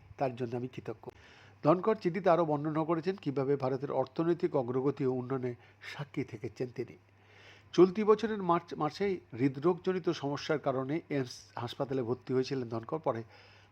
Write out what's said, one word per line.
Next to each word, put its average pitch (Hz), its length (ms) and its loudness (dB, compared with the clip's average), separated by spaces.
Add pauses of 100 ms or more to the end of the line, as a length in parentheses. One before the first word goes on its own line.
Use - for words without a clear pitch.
(180)
তার 131 180 -2
জন্য 120 200 -4
আমি 123 120 -6
কৃতজ্ঞ।" - 420 -12 (540)
ধনখড় 185 380 4
চিঠিতে 180 280 2
আরও 165 140 6
বর্ণনা 151 400 0
করেছেন 165 320 -2
কীভাবে 139 400 0
ভারতের 135 340 -2
অর্থনৈতিক 160 680 0
অগ্রগতি 131 500 0
ও 127 60 2
উন্নয়নে 127 420 -4 (400)
সাক্ষী 147 300 -6
থেকেছেন 120 520 -8
তিনি। 110 220 -8 (760)
চলতি 185 320 6
বছরের 214 380 4
মার্চ 170 320 0
মাসেই 175 460 -2 (140)
হৃদরোগজনিত 165 760 2
সমস্যার 143 480 -2
কারণে 135 500 -2
এইমস 135 220 -2 (260)
হাসপাতালে 127 460 -4
ভর্তি 127 320 -4
হয়েছিলেন 127 340 0
ধনখড়। 117 360 -6
পরে 117 180 -2 (500)